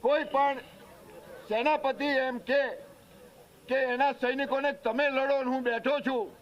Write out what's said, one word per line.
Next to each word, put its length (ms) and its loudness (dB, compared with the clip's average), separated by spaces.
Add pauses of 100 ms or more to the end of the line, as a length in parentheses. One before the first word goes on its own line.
કોઈ 320 2
પણ 240 2 (920)
સેનાપતિ 600 0 (140)
એમ 160 -2
કે, 220 2 (1080)
કે 80 2 (160)
એના 300 2
સૈનિકોને 480 0 (120)
તમે 260 0
લડો 340 2
ને 80 0
હું 120 -2
બેઠો 320 0 (120)
છું 180 0 (160)